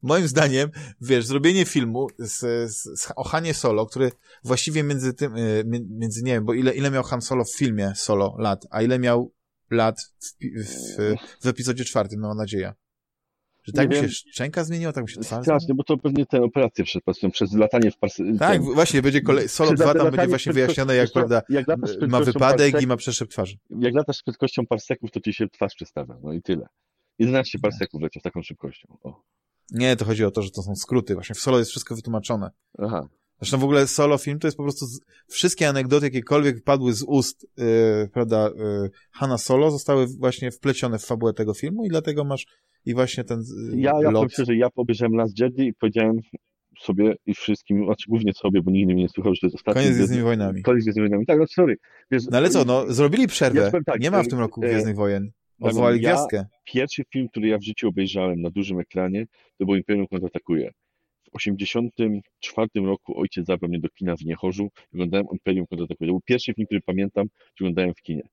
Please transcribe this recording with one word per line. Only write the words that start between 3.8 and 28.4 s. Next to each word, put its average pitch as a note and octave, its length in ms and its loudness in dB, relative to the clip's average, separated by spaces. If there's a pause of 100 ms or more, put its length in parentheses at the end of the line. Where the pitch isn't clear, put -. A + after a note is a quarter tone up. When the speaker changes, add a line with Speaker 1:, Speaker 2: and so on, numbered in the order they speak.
Speaker 1:
który B2+ 240 0 (340)
właściwie D3+ 380 0
między C3 320 -2
tym, C3+ 220 -4
e, A2 280 0
mi-, A#2 260 -4
między, A2+ 320 -6
nie B2+ 100 0
wiem, A2 120 0
bo A#2 100 0
ile, B2+ 200 2
ile C#3 160 0
miał C3+ 120 -2
Han B2+ 200 -4
Solo B2 220 -2
w - 120 -12
filmie G#2 400 -2
Solo G2 420 0
lat, G#2 320 -4
a A2 120 -2
ile B2 160 2
miał B2 340 0 (380)
lat A2+ 300 0 (200)
w - 160 -18
pi-, B2+ 140 -10 (140)
w, C2 320 -14 (480)
w - 20 2
epizodzie B2 380 -2
czwartym, G#2 360 -4
Nowa G#2+ 140 -6
Nadzieja. G2+ 400 -6 (920)
Że A2+ 80 -12
tak - 100 2
Speaker 2:
Nie C#3 60 4
Speaker 1:
mi C3 60 2
się C#3+ 80 2
Speaker 2:
wiem. A2+ 80 0
Speaker 1:
szczęka - 540 -6
zmieniła, E3 280 -6
tak C3 120 -6
mi G#2+ 60 -10
się - 100 -12
twarz A2+ 240 -6
Speaker 2:
Strasznie, D3+ 300 2
bo C3+ 100 -2
to D3+ 120 2
pewnie C#3 300 0
te B2+ 160 2
operacje A#2+ 420 2
przed, - 200 -6
przed, F#2 280 0
przez G2 200 -2
latanie G#2+ 380 4
w - 80 -10
pas-, G2+ 400 -2
Speaker 1:
Tak, E3 140 4
Speaker 2:
ten F#3 100 2
Speaker 1:
w-, C3+ 120 -2
właśnie, D3 280 4
będzie C#3 200 4
kolej-, C3+ 260 2
Solo D#3 220 2
Speaker 2:
Przez D3 100 4
Speaker 1:
dwa, E3 60 6
Speaker 2:
lata D3 120 6
Speaker 1:
tam D3 80 4
będzie C#3 100 2
Speaker 2:
latanie F3+ 120 2
Speaker 1:
właśnie F3+ 240 0
Speaker 2:
z - 20 2
prędko-, C3 120 4
Speaker 1:
wyjaśnione, C3+ 300 2
jak, B2 80 6
Speaker 2:
wiesz A#2 60 -2
co, - 40 -20
Speaker 1:
prawda, A#2+ 340 4
Speaker 2:
jak C3+ 200 0
latasz B2+ 220 -2
z - 40 -4
Speaker 1:
ma F#2 40 -10
Speaker 2:
prędkością B2+ 340 2
Speaker 1:
wypadek C#3 420 4
Speaker 2:
parsek-, C#3+ 80 2
Speaker 1:
i B2+ 40 2
ma B2 100 0
przeszczep A#2 340 -6
twarzy. G2+ 260 -6 (140)
Speaker 2:
jak A#2+ 240 0
latasz D3 220 0
z - 60 -16
prędkością B2+ 440 -2
parseków, A#2 440 -4
to A2 100 -6
ci G#2 120 -2
się A2 160 -2
twarz - 260 -4
przestawia, C2+ 480 -12
no D2+ 100 -8
i E2+ 100 -6
tyle. F2 240 -4 (520)
Jedenaście B2+ 400 0
Speaker 1:
Nie. - 40 -10
Speaker 2:
parseków G2 400 -4
leciał D#2 180 -6
z - 40 -20
taką F2 180 -6